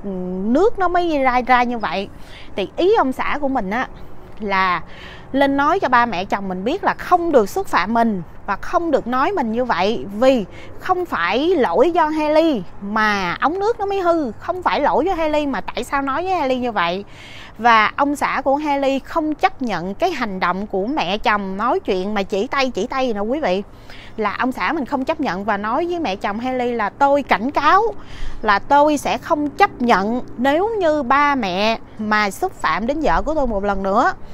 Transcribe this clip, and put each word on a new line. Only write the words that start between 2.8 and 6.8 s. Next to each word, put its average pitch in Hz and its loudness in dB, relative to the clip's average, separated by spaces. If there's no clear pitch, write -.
ông 269 2
xã 196 -2
của 285 0
mình 226 -2
á 247 -2
là 190 0
lên 277 2
nói 302 2
cho 311 0
ba 240 6
mẹ 190 -4
chồng 202 -4
mình 185 -6
biết 339 -2